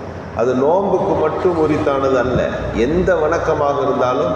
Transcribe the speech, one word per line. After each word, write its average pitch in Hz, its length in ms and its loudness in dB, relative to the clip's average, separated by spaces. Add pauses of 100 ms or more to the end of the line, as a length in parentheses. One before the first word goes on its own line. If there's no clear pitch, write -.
(360)
அது 123 180 0
நோன்புக்கு 170 600 0
மட்டும் 156 440 0
உரித்தானது 139 600 2
அல்ல, 123 300 0 (260)
எந்த 170 400 2
வணக்கமாக 151 680 0
இருந்தாலும் 127 540 0